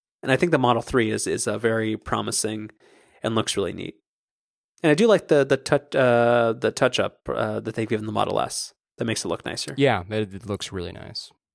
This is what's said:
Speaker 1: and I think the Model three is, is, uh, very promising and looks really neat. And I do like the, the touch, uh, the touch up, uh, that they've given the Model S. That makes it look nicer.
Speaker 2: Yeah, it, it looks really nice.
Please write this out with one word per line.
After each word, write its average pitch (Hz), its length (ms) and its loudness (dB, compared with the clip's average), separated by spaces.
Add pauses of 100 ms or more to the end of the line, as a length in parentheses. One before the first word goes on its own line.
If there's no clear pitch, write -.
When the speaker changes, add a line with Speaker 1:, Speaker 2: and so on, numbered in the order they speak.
(220)
Speaker 1:
and 131 80 -2
I 131 60 6
think 175 160 2
the 147 60 4
Model 120 240 2
three 113 280 2
is, 107 160 -2
is, 90 220 -2
uh, 104 80 -2
very 110 400 0
promising 107 760 -4 (520)
and 113 120 -2
looks 110 220 0
really 95 160 -2
neat. 92 220 -10 (880)
And 160 80 4
I 151 40 6
do 208 120 6
like 208 220 4
the, 143 160 6
the 135 120 4
touch, - 380 -2
uh, 120 580 4
the 113 180 -2
touch - 300 2
up, - 280 -4
uh, 113 320 -2
that 110 140 -8
they've 113 140 -4
given 107 160 -2
the 107 80 -6
Model 107 260 0
S. - 360 -6 (240)
That - 80 -4
makes - 180 -4
it 95 40 -6
look - 160 -4
nicer. - 340 -8
Speaker 2:
Yeah, 123 320 2
it, 107 240 -4
it 95 120 -16
looks 101 260 -6
really 87 200 -8
nice. - 380 -14 (240)